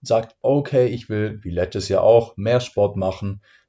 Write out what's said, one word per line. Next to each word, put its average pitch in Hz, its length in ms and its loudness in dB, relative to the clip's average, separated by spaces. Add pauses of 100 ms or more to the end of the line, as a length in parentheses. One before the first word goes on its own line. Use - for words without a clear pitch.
und - 80 -18
sagt, 117 320 -2
okay, 135 460 2
ich 117 240 -6
will, 107 320 -4
wie 87 80 -10
letztes 90 400 -4
Jahr 95 120 2
auch, 117 360 4
mehr 113 220 0
Sport 104 360 -2
machen, 98 460 -6 (260)